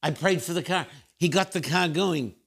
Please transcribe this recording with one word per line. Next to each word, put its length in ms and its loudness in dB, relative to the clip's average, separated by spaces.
I 80 2
prayed 320 0
for 100 -6
the 120 -2
car. 240 -2
He 120 2
got 240 2
the 80 -2
car 260 2
going. 480 -2